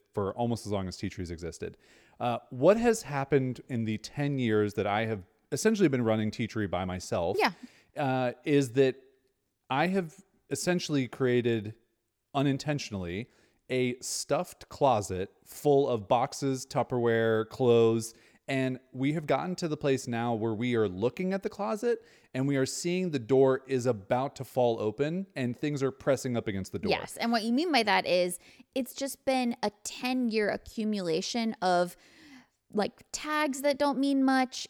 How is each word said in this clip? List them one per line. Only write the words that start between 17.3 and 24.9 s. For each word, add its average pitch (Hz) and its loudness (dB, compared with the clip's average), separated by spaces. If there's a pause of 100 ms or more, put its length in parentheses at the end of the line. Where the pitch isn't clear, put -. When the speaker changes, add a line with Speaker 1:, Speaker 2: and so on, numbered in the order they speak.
Speaker 1:
clothes, 117 4 (320)
and 131 -2 (140)
we 135 -2
have 160 -6
gotten 151 0
to 175 -4
the 151 -4
place 135 0
now 117 -2
where 113 -2
we 120 0
are 107 4
looking 127 -2
at 190 -2
the 214 -6
closet 220 -2 (320)
and 131 0
we 143 2
are 131 2
seeing 180 -2
the 143 -2
door 131 4
is 127 -2
about 123 -2
to 131 -10
fall 120 0
open 151 -2